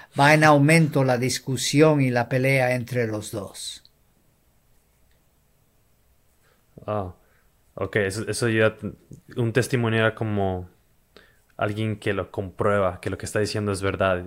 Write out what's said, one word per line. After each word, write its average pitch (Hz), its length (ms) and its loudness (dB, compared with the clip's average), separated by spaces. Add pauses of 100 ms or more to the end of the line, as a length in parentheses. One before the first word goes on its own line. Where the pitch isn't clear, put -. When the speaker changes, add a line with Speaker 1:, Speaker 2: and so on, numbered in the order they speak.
(200)
Speaker 1:
Va 143 140 8
en 156 100 6
aumento 147 600 6
la 127 140 2
discusión 139 840 2
y 131 100 0
la 120 180 -2
pelea 131 460 0
entre 120 320 -4
los 107 240 -8
dos. - 520 -12 (3000)
Speaker 2:
Ah, 101 260 -6 (640)
ok, - 220 -8
eso, 98 300 -2
eso 110 220 -2
ya, 110 280 2 (600)
un 113 160 -2
testimonio 117 460 0
era 110 160 2
como 95 540 -4 (880)
alguien 107 420 -4
que 104 140 -4
lo 95 180 -6
comprueba, 98 680 -2
que 101 80 -8
lo 95 80 -6
que - 80 -12
está 107 140 -6
diciendo 104 320 -2
es 95 100 -4
verdad. 95 460 -2